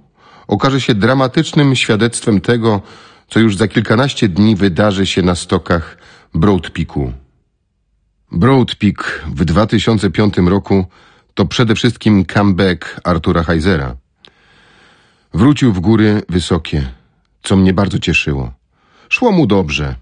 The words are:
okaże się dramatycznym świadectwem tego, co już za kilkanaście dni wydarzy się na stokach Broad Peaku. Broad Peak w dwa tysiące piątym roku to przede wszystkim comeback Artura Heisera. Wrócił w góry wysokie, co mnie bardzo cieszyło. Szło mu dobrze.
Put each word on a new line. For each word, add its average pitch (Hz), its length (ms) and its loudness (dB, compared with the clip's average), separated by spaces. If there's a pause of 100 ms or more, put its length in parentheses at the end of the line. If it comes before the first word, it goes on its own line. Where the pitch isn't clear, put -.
(460)
okaże 135 340 0
się 120 140 0
dramatycznym 131 840 2
świadectwem 113 640 0
tego, 113 400 0 (480)
co 104 120 0
już 110 160 2
za 104 120 0
kilkanaście 120 600 0
dni 101 280 2
wydarzy 98 500 0
się 95 160 -2
na 90 120 2
stokach - 640 -4 (380)
Broad 90 360 0
Peaku. 69 420 -6 (1200)
Broad 123 420 2
Peak - 500 -4 (100)
w 73 100 -2
dwa 82 220 2
tysiące 104 440 0
piątym 98 380 0
roku 95 380 0 (480)
to 101 120 0
przede 113 280 0
wszystkim 107 520 2
comeback 95 800 0
Artura 85 380 0
Heisera. 78 540 -2 (1400)
Wrócił 123 380 4
w 92 80 -2
góry 107 480 2
wysokie, 82 580 -2 (560)
co 101 140 0
mnie 95 160 4
bardzo 95 260 -2
cieszyło. 67 540 -4 (560)
Szło 240 240 0
mu 170 140 2
dobrze. 76 560 -2